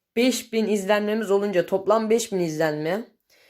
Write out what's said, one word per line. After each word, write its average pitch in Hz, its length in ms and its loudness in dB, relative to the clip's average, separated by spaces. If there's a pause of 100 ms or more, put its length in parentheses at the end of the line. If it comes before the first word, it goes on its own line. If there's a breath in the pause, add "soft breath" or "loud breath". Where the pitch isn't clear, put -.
(160)
beş 240 380 0
bin 220 140 0
izlenmemiz 208 640 0
olunca, 196 340 2
toplam 208 440 0
beş 226 220 0
bin 190 80 -2
izlenme 160 640 -2 (460 soft breath)